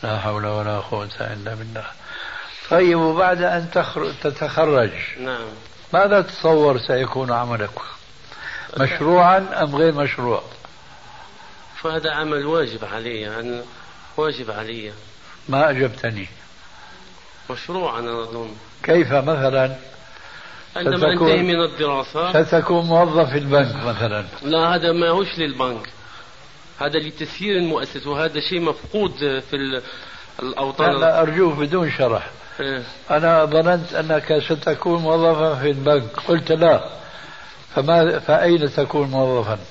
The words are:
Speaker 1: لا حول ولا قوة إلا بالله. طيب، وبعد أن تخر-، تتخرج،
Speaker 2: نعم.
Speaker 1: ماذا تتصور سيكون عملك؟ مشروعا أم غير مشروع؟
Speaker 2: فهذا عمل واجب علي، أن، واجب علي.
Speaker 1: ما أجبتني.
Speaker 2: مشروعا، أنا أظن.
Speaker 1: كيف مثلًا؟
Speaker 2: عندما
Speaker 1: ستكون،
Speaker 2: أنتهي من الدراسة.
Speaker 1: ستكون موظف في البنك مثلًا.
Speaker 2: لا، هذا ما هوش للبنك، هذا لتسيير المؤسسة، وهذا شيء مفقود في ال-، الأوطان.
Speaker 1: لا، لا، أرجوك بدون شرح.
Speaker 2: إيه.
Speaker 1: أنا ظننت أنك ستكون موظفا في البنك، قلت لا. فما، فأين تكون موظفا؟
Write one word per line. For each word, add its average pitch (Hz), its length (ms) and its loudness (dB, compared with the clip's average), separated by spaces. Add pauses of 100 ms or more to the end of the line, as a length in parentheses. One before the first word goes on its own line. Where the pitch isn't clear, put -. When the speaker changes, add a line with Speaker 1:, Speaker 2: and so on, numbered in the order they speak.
Speaker 1:
لا 107 140 -4
حول 104 280 -4
ولا 107 340 -4
قوة 104 300 -8 (100)
إلا 110 360 -8
بالله. 110 300 -12 (840)
طيب، 175 300 6
وبعد 175 420 2
أن 175 320 0
تخر-، 160 500 -2
تتخرج، 143 680 2 (280)
Speaker 2:
نعم. 123 280 -8 (460)
Speaker 1:
ماذا 196 280 6
تتصور 151 560 4
سيكون 127 540 -2
عملك؟ 117 480 -4 (1000)
مشروعا 175 580 6 (260)
أم 143 120 -2
غير 160 180 4
مشروع؟ 131 480 -2 (1400)
Speaker 2:
فهذا 160 300 -2
عمل 147 340 -4
واجب 127 480 -2
علي، 110 460 -8
أن، 120 220 -8 (560)
واجب 131 340 -4
علي. 110 400 -10 (580)
Speaker 1:
ما 143 200 4
أجبتني. 117 580 -2 (1200)
Speaker 2:
مشروعا، 139 500 -6
أنا 117 240 -6
أظن. 113 260 -10 (340)
Speaker 1:
كيف 160 300 4
مثلًا؟ 135 640 2 (1000)
Speaker 2:
عندما 175 220 0
Speaker 1:
ستكون، 156 140 4
Speaker 2:
أنتهي 175 320 4
من 175 180 2
الدراسة. 156 840 0
Speaker 1:
ستكون 170 420 2
موظف 165 440 4
في 139 80 -2
البنك 139 380 2
مثلًا. 107 500 -4 (180)
Speaker 2:
لا، 165 320 2
هذا 170 160 2
ما 170 180 2
هوش 185 180 2 (100)
للبنك، 127 520 -4 (920)
هذا 151 180 -2
لتسيير 156 580 -6
المؤسسة، 143 520 -4
وهذا 151 300 -2
شيء 170 220 -4
مفقود 170 500 -2 (380)
في 147 60 -6
ال-، 135 260 -4 (640)
الأوطان. 135 500 0
Speaker 1:
لا، 139 60 0
لا، 160 220 4
أرجوك 160 360 2
بدون 151 340 0
شرح. 117 380 0 (300)
Speaker 2:
إيه. 135 240 -6 (280)
Speaker 1:
أنا 160 340 6
ظننت 165 480 2
أنك 156 460 0
ستكون 165 600 -2
موظفا 160 540 4
في 135 140 0
البنك، 135 580 0
قلت 160 240 2
لا. 160 380 4 (840)
فما، 160 440 4
فأين 160 540 2
تكون 143 340 0
موظفا؟ 127 520 0 (120)